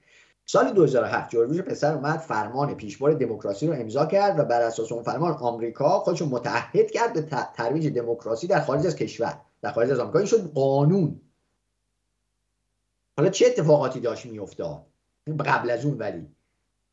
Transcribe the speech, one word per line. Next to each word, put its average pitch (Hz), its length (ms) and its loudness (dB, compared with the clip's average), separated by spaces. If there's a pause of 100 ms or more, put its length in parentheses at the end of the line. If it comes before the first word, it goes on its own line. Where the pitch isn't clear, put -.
(460)
سال 240 260 2
دو 196 100 6
هزار 123 200 6
و 104 40 -2
هفت 101 240 -2
جورج 117 180 2
بوش 165 120 -2
پسر 156 340 -2
اومد 147 240 -2
فرمان 117 560 -4
پیشبر 113 360 0
دموکراسی 113 560 -2
رو 165 60 0
امضا 123 340 -2
کرد 196 320 2
و 143 60 2
بر 120 180 2
اساس 113 300 -2
اون 117 100 -6
فرمان 139 300 -2
آمریکا 123 640 0
خودش 175 220 -2
رو 170 60 0
متعهد 123 640 0
کرد 233 220 0
به 160 100 -2
ت-، 135 320 -6
ترویج 139 340 0
دموکراسی 117 580 -4
در 180 140 2
خارج 147 260 0
از 160 100 -2
کشور، 117 440 -4 (220)
در 104 100 -4
خارج 113 180 2
از 131 80 2
آمریکا. 120 200 0
این 202 100 2
شد 190 240 0
قانون. 143 680 2 (2000)
حالا 165 140 4
چه 240 160 4
اتفاقاتی 147 540 4
داشت 113 260 -4
می‌افتاد 98 600 -12 (600)
قبل 120 240 0
از 120 140 -2
اون؟ 131 140 -2
ولی 92 280 -8 (680)